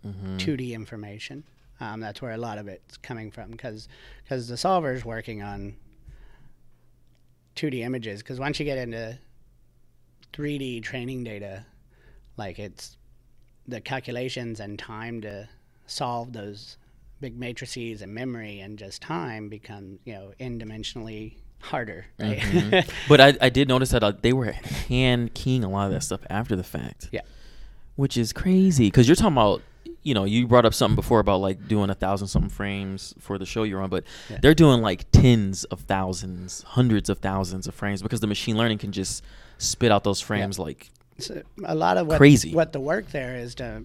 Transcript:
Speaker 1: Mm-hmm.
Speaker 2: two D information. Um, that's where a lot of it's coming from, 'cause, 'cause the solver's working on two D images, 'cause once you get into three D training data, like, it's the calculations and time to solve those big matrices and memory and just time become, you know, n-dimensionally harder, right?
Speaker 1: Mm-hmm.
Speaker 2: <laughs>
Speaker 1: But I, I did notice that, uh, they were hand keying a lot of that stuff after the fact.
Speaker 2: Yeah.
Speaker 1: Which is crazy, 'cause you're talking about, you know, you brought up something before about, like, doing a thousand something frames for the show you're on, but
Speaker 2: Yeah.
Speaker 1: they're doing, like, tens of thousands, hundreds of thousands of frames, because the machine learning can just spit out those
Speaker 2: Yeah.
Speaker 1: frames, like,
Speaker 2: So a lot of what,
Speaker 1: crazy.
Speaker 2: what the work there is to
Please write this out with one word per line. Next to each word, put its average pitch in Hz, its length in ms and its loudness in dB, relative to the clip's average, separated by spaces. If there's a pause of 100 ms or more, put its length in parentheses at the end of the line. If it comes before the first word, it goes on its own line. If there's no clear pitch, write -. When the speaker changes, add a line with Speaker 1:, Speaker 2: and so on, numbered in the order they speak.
Speaker 1:
Mm-hmm. 95 300 -10
Speaker 2:
two 131 220 -2
D 123 160 -8
information. 107 680 -14 (380)
Um, 110 200 -10
that's 107 200 -12
where 120 120 -10
a 110 40 -8
lot 113 220 -8
of 101 100 -12
it's - 300 -20
coming 110 320 -12
from, 110 240 -16
'cause, 110 340 -14 (400)
'cause 127 200 -6
the 120 100 -10
solver's 151 480 0
working 113 360 -10
on 101 320 -10 (1800)
two 151 160 -4
D 127 120 -6
images, 113 400 -8
'cause 127 160 -12
once 139 200 -6
you 151 60 -4
get 139 140 -4
into 117 400 -10 (1120)
three 147 260 -6
D 127 220 -8
training 123 440 -10
data, 101 400 -12 (720)
like, 101 220 -10
it's - 380 -16 (680)
the 120 140 -12
calculations 120 800 -8
and 104 180 -12
time 113 440 -12
to 104 260 -14 (380)
solve 123 460 -6
those 104 440 -14 (440)
big 120 180 -12
matrices 120 640 -10
and 98 140 -14
memory 113 460 -10
and 101 180 -14
just 98 240 -16
time 123 460 -8
become, 101 560 -16
you 117 100 -14
know, 98 240 -18
n-dimensionally 110 960 -12 (260)
harder, 104 460 -8 (140)
right? 107 180 -2
Speaker 1:
Mm-hmm. 180 600 2
Speaker 2:
<laughs> - 100 -10
Speaker 1:
But 143 120 10
I, 139 200 10
I 127 80 6
did 127 180 4
notice 127 240 2
that, 117 140 4
uh, 104 80 2 (100)
they 117 100 4
were 127 200 0
hand 123 840 0
keying 127 300 0
a 95 40 -4
lot 98 180 0
of 95 60 -2
that 104 120 -4
stuff - 160 -6 (100)
after 107 240 -2
the 90 80 -2
fact. - 480 -10
Speaker 2:
Yeah. - 120 -8 (720)
Speaker 1:
Which 139 200 0
is 117 160 0
crazy, 185 580 4
'cause 120 180 8
you're 175 80 8
talking 220 160 4
about, 107 300 4 (420)
you 143 100 0
know, 98 100 2
you 117 220 2
brought 120 180 8
up 110 100 8
something 107 200 2
before 110 240 4
about, 98 220 4
like, 95 260 -2
doing 104 240 2
a 98 40 -2
thousand 98 340 -4
something - 200 2
frames 98 680 -8
for - 180 -8
the 95 80 -6
show 110 200 -4
you're 98 180 -4
on, 95 80 -4
but 90 140 -2 (260)
Speaker 2:
Yeah. 104 100 -10
Speaker 1:
they're 151 140 8
doing, 143 260 8
like, 101 300 -2
tens 104 540 6
of - 160 -8
thousands, 92 840 -4
hundreds 113 480 2
of 98 80 -2
thousands 95 480 -4
of - 80 -10
frames, 101 260 -6
because 110 200 -4
the 107 80 -4
machine 107 280 -4
learning 110 220 2
can 101 140 -8
just - 320 -6 (340)
spit - 320 0
out 101 140 4
those 98 180 0
Speaker 2:
Yeah. - 60 -12
Speaker 1:
frames, 95 320 -2
like, 78 300 -10 (280)
Speaker 2:
So - 240 -12 (220)
a 160 100 -4
lot 170 220 2
of 175 100 0
what, 156 120 2
Speaker 1:
crazy. 143 360 10
Speaker 2:
what 160 180 2
the 147 80 -6
work 165 300 -4
there 127 240 -6
is 120 220 -10
to 110 280 -10